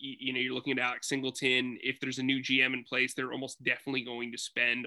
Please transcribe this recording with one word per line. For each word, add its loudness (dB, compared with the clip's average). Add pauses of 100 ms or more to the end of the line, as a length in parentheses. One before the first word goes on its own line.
y-, -10
you -4
know, 0
you're 0
looking -2
at 0
Alex -4
Singleton. 2
If -2
there's -4
a -2
new 2
G 4
M 4
in -6
place, 0
they're -2
almost -6
definitely -2
going -6
to -8
spend 0